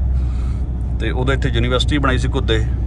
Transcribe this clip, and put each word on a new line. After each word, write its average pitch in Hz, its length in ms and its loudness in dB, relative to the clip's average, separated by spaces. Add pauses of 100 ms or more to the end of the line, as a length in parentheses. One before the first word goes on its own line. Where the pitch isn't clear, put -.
(1000)
ਤੇ 113 100 -2
ਉਦੋਂ 127 240 0
ਇੱਥੇ 135 140 0
ਯੂਨੀਵਰਸਿਟੀ 120 500 2
ਬਣਾਈ 131 200 2
ਸੀ 123 100 0
ਘੁੱਦੇ 113 380 2 (200)